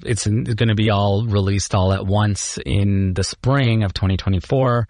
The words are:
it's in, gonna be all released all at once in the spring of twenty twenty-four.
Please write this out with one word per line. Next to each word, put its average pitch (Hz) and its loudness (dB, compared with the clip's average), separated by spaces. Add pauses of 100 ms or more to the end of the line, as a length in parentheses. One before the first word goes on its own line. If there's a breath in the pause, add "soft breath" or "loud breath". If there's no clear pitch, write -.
it's - -2
in, 107 0
gonna 113 0
be 107 2
all 101 2
released 101 0
all 95 2
at 98 -2
once 104 0
in 98 0
the 95 -2
spring 123 0
of 92 -2
twenty 95 0
twenty-four. 120 0